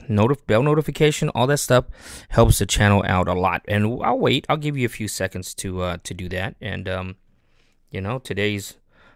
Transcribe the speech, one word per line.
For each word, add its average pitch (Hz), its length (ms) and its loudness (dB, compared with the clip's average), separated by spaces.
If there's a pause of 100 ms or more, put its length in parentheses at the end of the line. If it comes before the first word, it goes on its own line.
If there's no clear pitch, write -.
notif-, 110 400 2
bell 110 160 4
notification, 151 720 0
all 127 100 2
that 143 140 0
stuff 127 260 2 (440)
helps 113 280 6
the 101 80 0
channel 101 420 4
out 92 200 2
a 90 80 0
lot. 90 320 0
And 104 360 0
I'll 247 140 0
wait. 135 320 2
I'll 151 80 0
give 147 180 -4
you 127 120 0
a - 20 -6
few 107 180 -8
seconds - 460 -6
to, 92 300 -6
uh, 87 200 -4
to - 120 -12
do 90 140 -8
that. 92 300 -6
And, 95 300 -8
um, 92 260 -6 (760)
you 95 100 -8
know, 110 160 -6
today's 101 600 -4 (380)